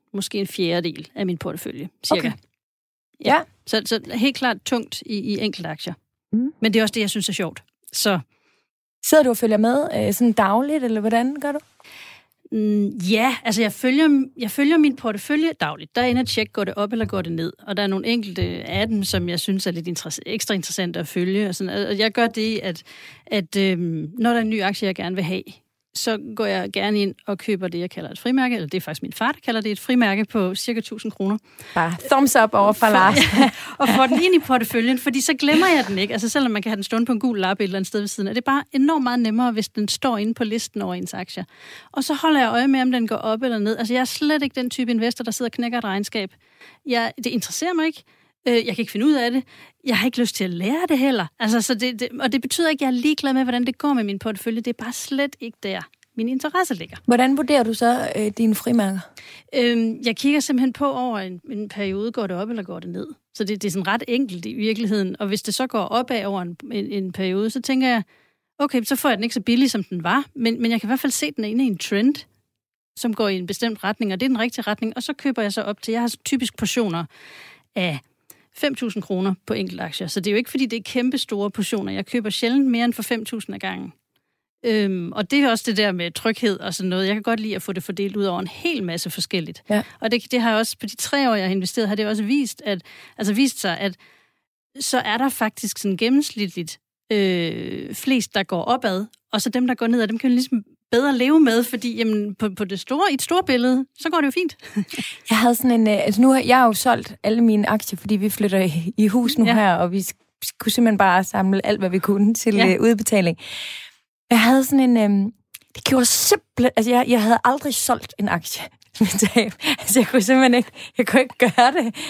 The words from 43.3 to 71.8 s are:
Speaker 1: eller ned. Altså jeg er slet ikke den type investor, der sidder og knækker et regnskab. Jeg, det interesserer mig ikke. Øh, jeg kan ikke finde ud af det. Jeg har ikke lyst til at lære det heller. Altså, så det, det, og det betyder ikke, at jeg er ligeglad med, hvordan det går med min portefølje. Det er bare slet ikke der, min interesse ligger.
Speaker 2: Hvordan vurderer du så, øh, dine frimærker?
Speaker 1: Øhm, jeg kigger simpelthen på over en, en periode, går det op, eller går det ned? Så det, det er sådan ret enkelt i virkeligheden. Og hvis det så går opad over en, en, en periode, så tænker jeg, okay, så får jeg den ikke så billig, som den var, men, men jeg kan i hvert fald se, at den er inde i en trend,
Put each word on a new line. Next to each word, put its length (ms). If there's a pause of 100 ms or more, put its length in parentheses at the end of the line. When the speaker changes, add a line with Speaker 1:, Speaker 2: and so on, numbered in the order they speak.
Speaker 1:
eller 160
ned. 180
Altså 160
jeg 80
er 40
slet 380
ikke 120
den 140
type 220
investor, 320
der 80
sidder 180
og 40
knækker 240
et 60
regnskab. 480 (540)
Jeg, 320
det 120
interesserer 440
mig 120
ikke. 180 (440)
Øh, 80
jeg 100
kan 140
ikke 120
finde 140
ud 80
af 180
det. 120 (420)
Jeg 120
har 80
ikke 140
lyst 160
til 80
at 60
lære 400
det 100
heller. 280 (120)
Altså, 220
så 120
det, 260
det, 80 (140)
og 100
det 100
betyder 280
ikke, 160
at 60
jeg 60
er 40
ligeglad 320
med, 100
hvordan 220
det 120
går 160
med 100
min 160
portefølje. 420
Det 60 (120)
er 40
bare 100
slet 460
ikke 240
der, 180 (360)
min 120
interesse 440
ligger. 220 (100)
Speaker 2:
Hvordan 320
vurderer 260
du 100
så, 420
øh, 220
dine 180
frimærker? 440 (560)
Speaker 1:
Øhm, 500
jeg 100
kigger 240
simpelthen 340
på 180
over 280
en, 220 (100)
en 180
periode, 420
går 160
det 100
op, 120
eller 140
går 160
det 100
ned? 180 (260)
Så 100
det, 180
det 60
er 40
sådan 160
ret 200
enkelt 380
i 80
virkeligheden. 680
Og 80
hvis 140
det 140
så 120
går 160
opad 420
over 160
en, 160 (140)
en, 200
en 200
periode, 380
så 120
tænker 280
jeg, 140 (560)
okay, 240
så 120
får 140
jeg 80
den 60
ikke 120
så 60
billig, 300
som 120
den 200
var, 220 (100)
men, 260
men 100
jeg 100
kan 60
i 20
hvert 100
fald 120
se, 140
at 100
den 80
er 60
inde 140
i 40
en 100
trend, 380 (840)